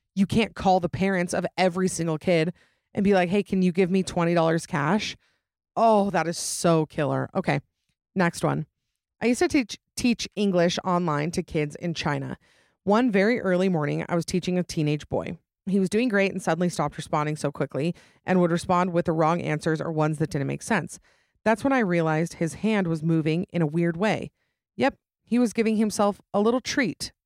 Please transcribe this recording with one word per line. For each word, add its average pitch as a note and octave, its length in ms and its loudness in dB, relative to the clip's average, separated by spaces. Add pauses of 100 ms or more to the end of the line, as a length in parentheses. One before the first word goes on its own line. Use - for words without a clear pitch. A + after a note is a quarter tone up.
(140)
You F#3+ 120 2
can't - 280 0
call F#3 240 2
the F3 100 -2
parents F#3 460 0
of F3+ 100 -2 (140)
every F#3 300 2
single E3 300 -2
kid E3+ 360 0 (400)
and G#3+ 80 -2
be G3 120 4
like, F3 160 4
"Hey, G3+ 120 2
can F#3+ 200 0
you F3+ 100 4
give F3+ 180 2
me F#3+ 140 2
twenty E3+ 280 0
dollars E3 320 2
cash?" E3 520 -2 (580)
Oh, G#3 360 4
that D#3+ 180 0
is F3 100 -6
so D#3+ 480 2
killer. C3+ 480 -2
Okay, D#3+ 240 0 (560)
next E3+ 300 0
one. D3+ 220 -2 (540)
I A3 60 -2
used A#3+ 140 2
to F4 80 2
teach, C4 280 0 (200)
teach - 400 -2
English F3+ 480 2
online F3 480 0
to F3+ 100 -4
kids D3+ 320 -4
in F3 200 -6
China. C#3 440 -6 (460)
One A3 260 2
very G3+ 300 2
early F#3 280 0
morning, D#3 400 -2
I F3 60 -2
was E3+ 100 -2
teaching F3+ 320 -2
a F3+ 60 0
teenage D3+ 460 -4
boy. A#2 300 -6 (280)
He G3 140 0
was F#3 80 0
doing A#3+ 200 0
great G3 220 2
and F#3+ 100 -8
suddenly F3 280 0
stopped D3 280 -4
responding D3+ 380 -2
so D3 160 -4
quickly D3 440 -4 (300)
and F#3 160 2
would E3+ 120 4
respond F3+ 400 0
with E3+ 140 0
the F3 60 0
wrong D#3+ 280 2
answers D3+ 400 -2
or E3 100 -6
ones D#3 280 -2
that D#3 120 -2
didn't C#3 160 -4
make C#3 160 -6
sense. - 380 -4 (440)
That's A3 200 0
when C#4 80 2
I C4 80 2
realized E3+ 540 0
his D#3+ 200 -4
hand G#3 320 0
was D#3+ 160 -2
moving D#3+ 480 0
in F3 120 0
a D#3+ 40 4
weird E3 300 0
way. F#3 340 -2 (460)
Yep, C4 180 0 (300)
he A#3+ 160 0
was A#3 120 2
giving A3 240 0
himself G#3 440 0 (120)
a G3+ 80 2
little A#3+ 200 2
treat - 520 -4 (140)